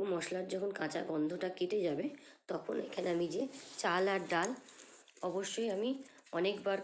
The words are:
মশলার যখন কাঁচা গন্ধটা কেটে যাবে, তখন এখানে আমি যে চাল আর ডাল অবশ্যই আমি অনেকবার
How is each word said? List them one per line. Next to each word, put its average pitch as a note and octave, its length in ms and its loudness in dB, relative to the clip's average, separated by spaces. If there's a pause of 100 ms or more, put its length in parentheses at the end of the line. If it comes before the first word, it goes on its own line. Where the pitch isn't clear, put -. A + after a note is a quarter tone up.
(120)
মশলার F3+ 360 0
যখন F#3 240 0
কাঁচা E3 320 -2
গন্ধটা D#3+ 460 0
কেটে F3+ 380 0
যাবে, D3+ 180 0 (420)
তখন - 280 -4 (120)
এখানে F#3 280 -2
আমি E3+ 120 4
যে E3+ 140 0 (360)
চাল F#3 260 4 (100)
আর F#3+ 160 2
ডাল F3 200 4 (720)
অবশ্যই G3 540 0
আমি A3 140 0 (420)
অনেকবার G3 520 2